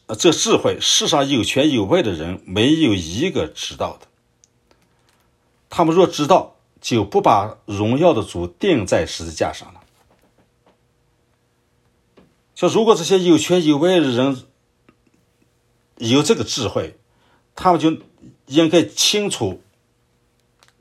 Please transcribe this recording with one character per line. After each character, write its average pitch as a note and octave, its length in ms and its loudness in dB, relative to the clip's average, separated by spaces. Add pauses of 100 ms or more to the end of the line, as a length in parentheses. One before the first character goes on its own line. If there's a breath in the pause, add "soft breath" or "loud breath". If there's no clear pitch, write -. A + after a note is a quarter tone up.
呃， A2 100 -10
这 E3 160 2
智 - 240 0
慧 - 240 -2
世 - 260 0
上 C#3 220 0
有 C#3 160 0
权 D3 260 0
有 A#2 140 0
位 E3+ 180 0
的 A2 80 -2
人 E2+ 360 -8
没 A2+ 300 2
有 A#2+ 180 2
一 F#2 360 -4
个 F2 160 -4
知 - 300 -14
道 - 220 -8
的。 - 80 -20 (1600)
他 - 160 0
们 D#3+ 100 2
若 F3+ 120 6
知 D3 200 -4
道， - 300 2 (240)
就 A2+ 240 -2
不 G3 160 0
把 G#2+ 460 2
荣 G#2+ 320 -2
耀 E3 160 4
的 A2 80 -2
主 F3 240 -8
钉 D#3 400 -2
在 F#2 180 0
十 - 220 -10
字 E2 60 -12
架 D#2 200 -4
上 - 220 -20
了。 - 80 -20 (2750)
就 - 140 -2
如 G#3+ 180 2
果 A3 80 6
这 E3+ 100 -2
些 F#3+ 140 2
有 F3 180 4
权 F3 260 0
有 D3+ 140 2
位 F3 240 2
的 C#3+ 80 0
人 B2+ 380 -2 (1500)
有 B2 260 2
这 A3+ 120 2
个 C#3+ 80 -2
智 A2 260 -6
慧， - 300 -6 (560)
他 - 180 2
们 E3 60 2
就 D#3 160 0 (520)
应 D#3 240 2
该 E3 140 4
清 - 440 -2
楚 G#2+ 340 -6 (1200)